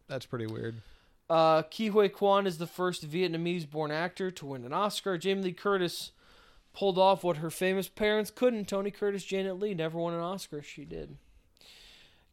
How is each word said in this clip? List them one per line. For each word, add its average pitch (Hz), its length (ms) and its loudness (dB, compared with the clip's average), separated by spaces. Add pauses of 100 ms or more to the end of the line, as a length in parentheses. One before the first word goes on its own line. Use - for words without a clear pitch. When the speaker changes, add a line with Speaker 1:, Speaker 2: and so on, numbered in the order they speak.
Speaker 1:
That's 135 180 -8
pretty 117 220 -6
weird. 117 340 -6 (480)
Speaker 2:
Uh, 160 320 6
Ke 214 300 -4
Huy 202 180 6
Quan 202 380 2
is 170 100 -2
the 165 100 -6
first 175 420 -4
Vietnamese-born 165 840 -2
actor 175 400 -4
to 170 160 -14
win 131 180 -10
an 131 80 -6
Oscar. 190 460 0
Jamie 196 240 0
Lee 175 100 -2
Curtis 185 580 -2 (600)
pulled 190 240 2
off 190 260 6
what 175 140 2
her 160 140 -4
famous 185 360 0
parents 214 440 0
couldn't. 226 360 2
Tony 196 220 -2
Curtis, 202 340 -2
Janet 190 360 -2
Leigh 208 160 -2
never 160 240 -2
won 170 160 -2
an 170 40 -2
Oscar. 170 440 -6
She - 200 -16
did. 160 320 -12 (1160)